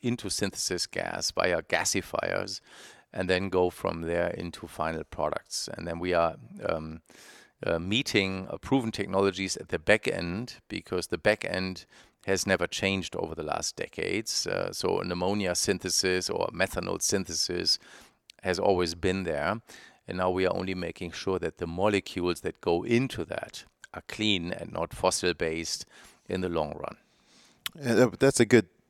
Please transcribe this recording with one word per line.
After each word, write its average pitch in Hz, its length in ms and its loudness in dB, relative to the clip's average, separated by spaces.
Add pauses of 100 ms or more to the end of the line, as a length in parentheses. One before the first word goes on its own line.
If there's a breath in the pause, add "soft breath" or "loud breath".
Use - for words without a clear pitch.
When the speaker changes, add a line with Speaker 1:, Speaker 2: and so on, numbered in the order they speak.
Speaker 1:
into 117 280 -2
synthesis - 580 -2
gas - 440 -4
via 87 300 2
gasifiers, 95 960 -2 (540 loud breath)
and 92 160 -2
then 92 180 4
go 90 220 4
from 85 320 -4
there 85 260 0
into 85 400 -8
final 80 380 -4
products. - 680 -4
And - 140 -8
then 85 120 -6
we 90 140 0
are, 82 220 4 (320)
um, 80 340 -4 (640 loud breath)
uh, 85 140 0
meeting, 95 720 0
uh, 82 80 -8
proven 120 340 0
technologies 95 640 0
at - 140 -12
the 87 100 -2
back 107 280 4
end, 92 480 -4 (120)
because 90 400 -4
the 90 100 -2
back 104 280 2
end 92 400 -4 (400 soft breath)
has 98 200 2
never 90 220 2
changed 95 480 -2
over 82 180 -4
the 80 100 -6
last 78 340 -4
decades. - 680 -4
Uh, 92 280 -2
so 92 260 0
an 90 120 -4
ammonia 90 440 0
synthesis 92 720 0
or 87 180 -2
methanol 92 540 -2
synthesis - 760 0 (640 loud breath)
has 92 160 0
always 90 360 2
been 92 280 0
there. 82 380 -2 (460 loud breath)
And 92 100 -6
now 92 120 2
we 92 160 2
are 90 80 2
only 92 220 -2
making 85 360 -6
sure 92 280 -2
that 82 180 -4
the 87 100 -4
molecules 90 720 0
that - 180 -6
go 87 240 2
into 120 420 2
that - 380 -8 (300)
are 90 160 -14
clean 95 420 0
and - 220 -8
not 82 200 -4
fossil-based 82 920 0 (420 soft breath)
in 92 140 -2
the 90 80 -2
long 76 240 -2
run. - 240 -10 (840 soft breath)
Speaker 2:
Yeah, 120 120 0
that, 120 260 6
that's 135 220 6
a 113 40 10
good 110 220 8 (220)